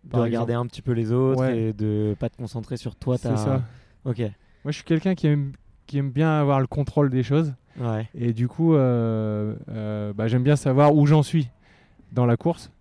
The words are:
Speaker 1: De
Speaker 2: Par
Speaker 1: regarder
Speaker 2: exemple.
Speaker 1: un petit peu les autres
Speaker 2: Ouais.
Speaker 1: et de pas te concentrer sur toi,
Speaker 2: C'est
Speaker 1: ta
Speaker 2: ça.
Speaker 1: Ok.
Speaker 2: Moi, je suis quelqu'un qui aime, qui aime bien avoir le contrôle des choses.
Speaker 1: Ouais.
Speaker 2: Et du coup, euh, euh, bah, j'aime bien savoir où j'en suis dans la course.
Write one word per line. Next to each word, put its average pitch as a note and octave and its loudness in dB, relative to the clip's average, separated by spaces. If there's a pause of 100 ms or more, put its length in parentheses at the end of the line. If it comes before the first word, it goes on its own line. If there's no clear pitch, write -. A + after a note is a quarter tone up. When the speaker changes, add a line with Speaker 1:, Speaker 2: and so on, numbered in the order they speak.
Speaker 1:
De - -14
Speaker 2:
Par A#2+ 0
Speaker 1:
regarder A#2 0
Speaker 2:
exemple. A#2+ -2
Speaker 1:
un A#2+ -8
petit - -16
peu C3 -4
les A2+ 0
autres C3 2
Speaker 2:
Ouais. C3 0
Speaker 1:
et A2 -2
de G#2+ -2
pas A#2+ -4
te - -16
concentrer A2+ -10
sur - -10
toi, B2 -2
Speaker 2:
C'est B2 -4
Speaker 1:
ta A2+ 0
Speaker 2:
ça. B2+ 0 (420)
Speaker 1:
Ok. A#2 -4
Speaker 2:
Moi, A#2 -8
je D3+ -6
suis - -18
quelqu'un E3+ 0
qui E3 0
aime, C#3+ 0 (320)
qui C#3 -6
aime C#3 -2
bien D#3 2
avoir C#3 2
le C3 0
contrôle C#3+ 0
des B2+ 0
choses. C#3+ 0 (260)
Speaker 1:
Ouais. A2 -4
Speaker 2:
Et A#2+ -2
du A#2+ -2
coup, D#3+ 2
euh, A2 0 (140)
euh, G#2+ -6
bah, A2 -2
j'aime B2 2
bien D3 4
savoir C#3+ 4
où D3 6
j'en D3+ 6
suis C#3+ -2 (640)
dans B2 0
la A#2+ 4
course. - -4